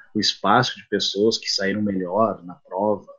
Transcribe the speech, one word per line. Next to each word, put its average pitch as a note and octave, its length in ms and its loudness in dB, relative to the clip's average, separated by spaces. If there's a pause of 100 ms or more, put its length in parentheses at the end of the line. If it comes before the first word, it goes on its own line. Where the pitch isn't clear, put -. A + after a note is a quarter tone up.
(140)
o G#2+ 60 0
espaço A2 560 2
de - 140 -18
pessoas G#2 480 2
que - 120 -8
saíram G2 320 -2
melhor F#2+ 640 0
na F2+ 120 -16
prova G2+ 520 -2 (120)